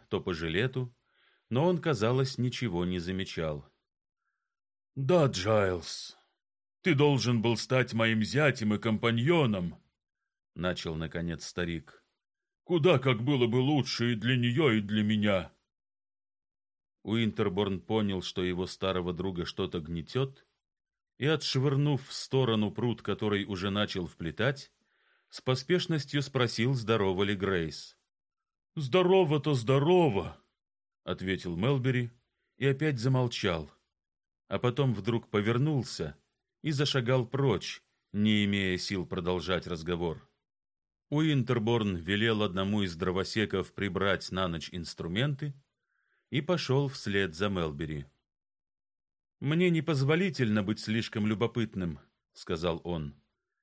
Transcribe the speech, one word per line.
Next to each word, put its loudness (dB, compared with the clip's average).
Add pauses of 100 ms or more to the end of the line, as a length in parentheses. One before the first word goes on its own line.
(100)
то -2
по -4
жилету, -4 (540)
но 0
он, 2
казалось, 0
ничего -2
не -2
замечал. -4 (1300)
«Да, 4
Джайлс, 0 (680)
ты 4
должен 4
был 2
стать 0
моим 2
зятем 2
и 0
компаньоном», 2 (720)
начал, -4
наконец, -6
старик. -6 (580)
«Куда 4
как 0
было 4
бы 2
лучше 2
и 0
для 0
нее, 2
и 4
для 0
меня». 2 (1500)
Уинтерборн 0
понял, -2
что -4
его -2
старого -2
друга -4
что-то -6
гнетет, -6 (720)
и, -4
отшвырнув 0
в -14
сторону 0
прут, -2
который 0
уже -4
начал -2
вплетать, -4 (560)
с -18
поспешностью 0
спросил, 0
здорова 2
ли 0
Грейс. -4 (800)
«Здорово-то 4
здорово», 2 (600)
ответил -4
Мелбери 0 (460)
и -2
опять 0
замолчал, 0 (760)
а -2
потом 2
вдруг -2
повернулся 0 (460)
и -4
зашагал 0
прочь, -2 (300)
не 4
имея 0
сил -4
продолжать -2
разговор. -4 (840)
Уинтерборн 0
велел 0
одному 0
из -4
дровосеков -2
прибрать -2
на -2
ночь -6
инструменты -4 (760)
и -2
пошел 0
вслед -2
за -2
Мелбери. -4 (1300)
«Мне 2
непозволительно 2
быть -2
слишком -2
любопытным», -2 (320)
сказал -4
он, -6 (480)